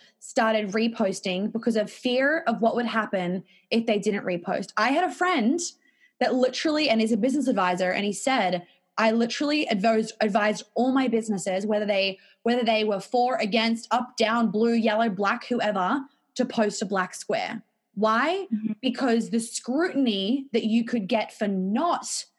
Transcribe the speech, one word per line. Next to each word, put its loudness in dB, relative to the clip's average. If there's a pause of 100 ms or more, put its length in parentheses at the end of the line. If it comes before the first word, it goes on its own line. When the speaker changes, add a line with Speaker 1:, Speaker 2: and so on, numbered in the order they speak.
(200)
Speaker 1:
started 0
reposting 0
because 0
of 0
fear 0
of 0
what 4
would 0
happen -2 (280)
if 0
they 2
didn't -2
repost. -4
I 4
had 2
a 2
friend 2 (600)
that 0
literally, 2
and 2
he's 2
a 2
business 0
advisor, 2
and 0
he -2
said, 0 (280)
"I 2
literally 0
advised, 0
advised 0 (120)
all 2
my 2
businesses, -2
whether 0
they, 0 (240)
whether 2
they 2
were 0
for, 0
against, 0
up, -2
down, 2
blue, 2
yellow, 2
black, -2
whoever, 0 (300)
to 0
post -2
a -4
black -2
square." -4 (320)
Why? 0
Speaker 2:
Mm-hmm. -2 (100)
Speaker 1:
Because 0
the 0
scrutiny -2
that 0
you 2
could -4
get -2
for -4
not -2 (140)